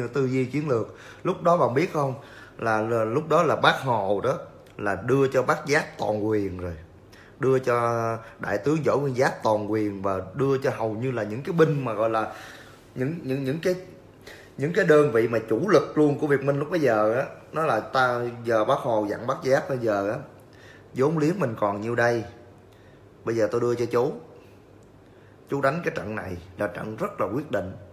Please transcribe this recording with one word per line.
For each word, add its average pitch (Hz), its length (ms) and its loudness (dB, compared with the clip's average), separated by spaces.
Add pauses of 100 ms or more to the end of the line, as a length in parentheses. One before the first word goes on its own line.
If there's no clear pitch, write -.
(140)
tư 135 120 2
duy 127 200 0
chiến 143 240 -4
lược. 113 260 0 (280)
Lúc 170 200 -2
đó 175 140 6
bạn 123 160 2
biết 165 200 0
không, 139 200 0 (440)
là, 110 240 0
là 113 220 0
lúc 143 260 -2
đó 160 140 4
là 127 120 4
Bác - 260 4
Hồ 104 400 0
đó 143 160 0 (400)
là 101 180 -2 (100)
đưa 135 220 2
cho 131 160 0
Bác 151 140 0 (100)
Giáp 151 160 2 (140)
toàn 107 300 -2
quyền 101 300 -2
rồi, 87 160 -8 (680)
đưa 131 200 2
cho 117 580 0 (220)
Đại 101 180 -4
tướng 151 280 0
Võ 110 120 4
Nguyên 139 180 -2
Giáp 135 280 0
toàn 107 280 2
quyền 104 300 -2
và 95 200 -2 (120)
đưa 135 240 0
cho 131 200 0
hầu 110 160 -2
như 123 180 -4
là 117 120 -4
những 107 180 -6
cái 185 120 -6
binh 143 320 4
mà 113 80 -4
gọi 110 160 2
là 110 240 -2 (640)
những, 135 280 -2
những, 135 200 -4
những 143 160 -2
cái, 180 160 0 (840)
những 151 160 -2
cái 196 120 4
đơn 151 260 8
vị 117 160 4
mà 117 120 0 (100)
chủ 139 200 0
lực 156 280 4
luôn 143 220 4
của 151 80 0
Việt 139 160 4
Minh 143 160 0
lúc 151 120 -4
bấy 180 80 0
giờ 110 340 4
á, 135 120 0 (260)
nó 156 140 -2
là 117 140 2
ta, 123 420 0 (220)
giờ 113 220 2
Bác 131 140 2
Hồ 107 300 0
dặn 104 180 -6
Bác 143 160 -2
Giáp 135 260 2
bây 135 80 -2
giờ 104 320 0
á, 123 80 -4 (760)
Vốn 151 240 2
liếng 165 220 0
mình 120 200 -2
còn 101 220 -2
nhiêu 117 140 -4
đây, 120 280 2 (1000)
bây 117 100 -2
giờ 107 160 2
tôi 120 100 0
đưa 120 140 2
cho 120 160 -2
chú. 123 200 2 (1400)
Chú 139 120 -2
đánh 143 220 0
cái 160 120 -4
trận 107 200 -6
này 92 220 -8 (200)
là 104 100 -2
trận 107 280 -8
rất 185 260 -6
là 101 60 -2
quyết 135 240 -6
định, 95 200 -4 (220)